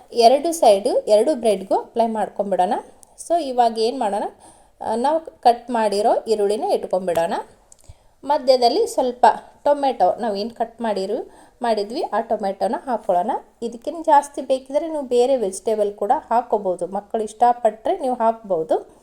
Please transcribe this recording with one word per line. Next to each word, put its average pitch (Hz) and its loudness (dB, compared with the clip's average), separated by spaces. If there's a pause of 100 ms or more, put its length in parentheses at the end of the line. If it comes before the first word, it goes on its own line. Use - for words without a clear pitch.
(120)
ಎರಡು 269 4
ಸೈಡು, 269 2
ಎರಡು 247 2
ಬ್ರೆಡ್‌ಗೂ 220 0
ಅಪ್ಲೈ 240 -2
ಮಾಡ್ಕೊಂಬಿಡೋಣ. 196 -2 (540)
So 330 0
ಇವಾಗ 240 0
ಏನ್ 240 -2
ಮಾಡೋಣ, 214 -2 (580)
ಆ, 220 -4
ನಾವು 285 0
ಕಟ್ - 0
ಮಾಡಿರೋ 220 0
ಈರುಳ್ಳಿನ 214 0
ಇಟ್ಕೊಂಬಿಡೋಣ. 190 -2 (880)
ಮಧ್ಯದಲ್ಲಿ 269 2
ಸ್ವಲ್ಪ 247 0 (380)
ಟೊಮೆಟೊ, 277 2
ನಾವು 214 -4
ಏನು 208 -6
ಕಟ್ 226 -8
ಮಾಡಿರು-, 214 -4 (300)
ಮಾಡಿದ್ವಿ, 220 -4
ಆ - -2
ಟೊಮೆಟೊನ 202 -4 (100)
ಹಾಕ್ಕೊಳ್ಳೋಣ. 214 -2 (300)
ಇದಕ್ಕಿಂತ 285 -10
ಜಾಸ್ತಿ 285 2
ಬೇಕಿದ್ರೆ 269 -2
ನೀವು 311 -6
ಬೇರೆ 247 2
ವೆಜಿಟೇಬಲ್ 208 -2
ಕೂಡ 208 -4 (180)
ಹಾಕ್ಕೋಬೋದು, 202 0
ಮಕ್ಕಳು 202 -6
ಇಷ್ಟಪಟ್ಟರೆ 240 0
ನೀವು 254 -2
ಹಾಕ್ಬೋದು, 226 -2 (140)